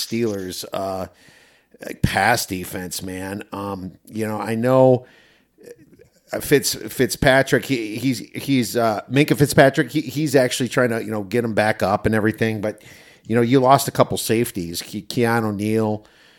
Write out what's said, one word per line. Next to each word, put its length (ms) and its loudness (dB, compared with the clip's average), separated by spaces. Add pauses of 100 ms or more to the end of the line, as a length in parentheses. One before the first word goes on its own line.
Steelers, 640 -4
uh, 360 -6 (720)
like, 220 -14
pass 420 2
defense, 580 -8
man. 400 -8 (100)
Um, 400 -8 (120)
you 220 -6
know, 120 -6
I 160 -6
know, 520 4 (1200)
uh, 100 -6
Fitz-, 340 2
Fitzpatrick, 920 2
he, 320 -4
he's, 220 -2
he's, 580 -2
uh, 240 0 (100)
Minkah 280 4
Fitzpatrick, 520 4
he, 120 -2
he's 340 0
actually 320 2
trying 220 0
to, 120 -4
you 80 -8
know, 120 -4
get 200 -2
him 120 -4
back 280 0
up 220 0
and 100 2
everything. 460 0
But, 220 -6 (420)
you 100 -4
know, 60 4
you 200 4
lost 280 4
a 40 -4
couple 260 0
safeties. 640 -4
Ke-, 260 -12
Keanu 480 0
Neal, 480 -2 (340)